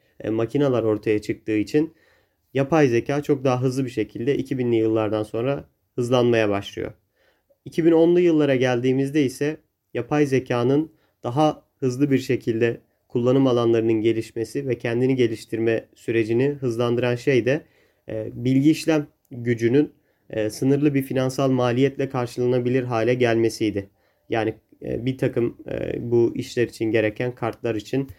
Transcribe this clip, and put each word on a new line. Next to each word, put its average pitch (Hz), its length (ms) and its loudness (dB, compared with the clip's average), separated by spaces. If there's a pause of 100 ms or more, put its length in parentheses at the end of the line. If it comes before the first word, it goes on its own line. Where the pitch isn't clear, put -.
(200)
e, 107 100 -6
makineler 117 520 0
ortaya 107 400 0
çıktığı 110 340 -4
için 151 380 0 (600)
yapay 139 340 2
zeka 120 340 -2
çok 139 220 -2
daha 123 180 0
hızlı 135 220 -2
bir 123 60 -8
şekilde 117 460 -4
iki 135 220 -6
binli 120 180 0
yıllardan 110 460 0
sonra 131 420 -4 (300)
hızlanmaya 120 540 2
başlıyor. - 440 -6 (720)
İki 156 200 -4
bin 165 80 4
onlu 165 280 6
yıllara 151 360 4
geldiğimizde 131 680 2
ise 147 320 -4 (380)
yapay 147 320 0
zekanın 131 680 0 (300)
daha 147 400 0 (160)
hızlı 135 320 0
bir 139 80 4
şekilde 117 600 -2 (280)
kullanım 127 380 2
alanlarının 117 540 2
gelişmesi 113 680 -4
ve 120 100 -4
kendini 127 380 0
geliştirme 113 680 -2 (100)
sürecini 117 540 0
hızlandıran 120 680 -2
şey 120 300 0
de, 143 160 0 (460)
e, 110 260 -8
bilgi 131 360 2
işlem 151 360 0 (240)
gücünün, 120 640 0 (380)
e, 107 200 -4
sınırlı 139 440 0
bir 135 80 0
finansal 131 480 -2
maliyetle 131 580 0
karşılanabilir 123 760 -2
hale 120 320 0
gelmesiydi. 113 760 0 (380)
Yani, 110 260 -2 (300)
e, 120 220 -6
bir 131 120 -4
takım, 123 380 -2 (140)
e, - 240 -6 (160)
bu 117 260 4
işler 123 320 -2
için - 160 -8
gereken 110 500 0
kartlar 113 400 -4
için, 131 340 -4 (100)